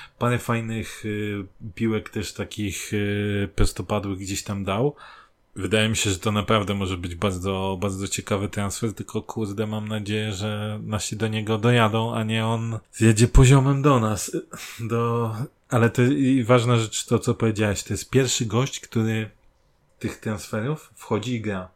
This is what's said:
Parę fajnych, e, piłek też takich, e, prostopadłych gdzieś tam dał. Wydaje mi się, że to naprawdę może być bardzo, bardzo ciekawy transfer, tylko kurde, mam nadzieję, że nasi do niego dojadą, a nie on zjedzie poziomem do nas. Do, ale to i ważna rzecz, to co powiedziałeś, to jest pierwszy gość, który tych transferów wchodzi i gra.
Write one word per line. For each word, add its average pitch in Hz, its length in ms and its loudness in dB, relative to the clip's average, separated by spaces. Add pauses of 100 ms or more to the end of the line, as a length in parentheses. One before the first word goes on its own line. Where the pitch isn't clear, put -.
(180)
Parę 120 200 0
fajnych, 113 640 -4 (600)
e, 113 100 -12
piłek 110 360 0
też - 220 -6
takich, - 580 -6 (540)
e, 98 40 -6
prostopadłych 101 680 0
gdzieś 98 240 -6
tam 101 220 -6
dał. 110 300 0 (640)
Wydaje 107 320 0
mi 110 80 0
się, - 140 0
że 92 80 0
to 107 140 -2
naprawdę 104 420 2
może 95 220 -2
być 87 180 -8
bardzo, 95 680 -2
bardzo 98 280 -4
ciekawy 101 400 -4
transfer, 101 460 -4
tylko - 280 -6
kurde, 107 440 -4
mam 107 220 -6
nadzieję, 107 440 -4
że 107 520 -6
nasi 107 320 -4
do 110 120 -2
niego 110 300 -2
dojadą, 113 560 4
a 113 100 -2
nie 110 220 0
on 113 320 -2 (140)
zjedzie 113 360 6
poziomem 139 540 8
do 135 180 6
nas. 107 360 -2 (440)
Do, 117 540 -2 (340)
ale 117 220 4
to 123 120 2
i 135 420 4
ważna 120 320 6
rzecz, 110 280 -2
to 117 140 2
co 117 160 0
powiedziałeś, 107 480 0
to - 100 -8
jest - 180 -6
pierwszy 123 360 2
gość, 120 340 -2
który 110 500 -2 (680)
tych - 220 -8
transferów 113 760 -6
wchodzi 127 380 -4
i 113 60 -4
gra. 98 360 -6